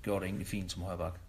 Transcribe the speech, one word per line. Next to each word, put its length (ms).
gjorde 160
det 80
egentlig 200
fint 240
som 100
højre 160
bak. 160